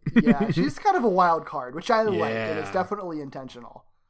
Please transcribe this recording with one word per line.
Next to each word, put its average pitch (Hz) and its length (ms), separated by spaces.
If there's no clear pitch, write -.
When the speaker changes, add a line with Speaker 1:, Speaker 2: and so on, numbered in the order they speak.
Speaker 1:
<laughs> 214 160
Speaker 2:
Yeah, 220 280
she's 180 260
kind 392 180
of 311 80
a 233 60
wild 175 380
card, 127 260
which 160 160
I 226 140
like, 214 320
and 214 240
it's 202 100
Speaker 1:
Yeah. 196 40
Speaker 2:
definitely 185 460
intentional. 131 680